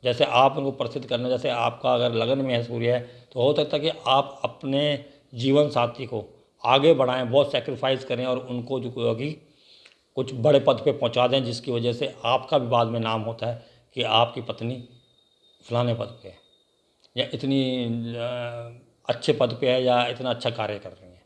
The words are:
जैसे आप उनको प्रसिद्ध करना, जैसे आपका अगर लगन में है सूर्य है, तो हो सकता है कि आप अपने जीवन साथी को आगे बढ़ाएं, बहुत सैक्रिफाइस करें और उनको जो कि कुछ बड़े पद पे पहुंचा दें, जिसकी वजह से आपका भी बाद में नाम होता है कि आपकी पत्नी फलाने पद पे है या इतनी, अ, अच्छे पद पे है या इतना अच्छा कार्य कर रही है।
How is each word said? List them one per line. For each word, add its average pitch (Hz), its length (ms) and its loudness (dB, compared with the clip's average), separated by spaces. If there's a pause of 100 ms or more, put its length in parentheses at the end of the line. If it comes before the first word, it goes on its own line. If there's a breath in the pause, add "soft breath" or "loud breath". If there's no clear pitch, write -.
जैसे 123 220 2
आप 131 320 4
उनको 139 140 -2
प्रसिद्ध 120 360 -6
करना, 123 220 -2
जैसे 127 200 -2
आपका 120 440 0
अगर 120 180 2
लगन 117 260 0
में 135 160 0
है 117 100 0
सूर्य 117 300 0
है, 123 60 0 (320 loud breath)
तो 123 100 -2
हो 139 120 4
सकता 151 240 0
है 139 60 -2
कि 160 80 0 (160)
आप 135 360 2
अपने 143 640 -2 (300 loud breath)
जीवन 135 340 4
साथी 120 360 -2
को - 440 -10 (160)
आगे 139 280 6
बढ़ाएं, 127 380 2
बहुत 139 200 4
सैक्रिफाइस 131 540 -2
करें 127 200 -4
और 127 120 0
उनको 127 420 -6
जो 117 360 -2
कि 147 340 -8 (680 soft breath)
कुछ 131 180 -4
बड़े 139 260 6
पद 135 260 4
पे 147 60 4
पहुंचा 123 360 0
दें, 131 160 2
जिसकी 120 280 -6
वजह 120 220 0
से 131 220 -6 (100)
आपका 127 320 2
भी 123 100 0
बाद 117 200 4
में 117 120 -4
नाम 110 220 -2
होता 113 260 -6
है 120 180 -8 (280 soft breath)
कि 123 100 -4
आपकी 117 380 2
पत्नी 117 480 -8 (800)
फलाने 120 240 0
पद 110 140 -6
पे - 200 -18
है 92 100 -20 (800)
या 127 160 -2
इतनी, 131 520 -2 (300)
अ, 117 120 -6 (840)
अच्छे 143 240 0
पद 120 280 0
पे 127 100 2
है 127 120 0
या 120 240 2
इतना 123 220 -6
अच्छा 120 200 -2
कार्य 107 300 -6
कर 92 100 -16
रही 92 220 -20
है। 87 140 -20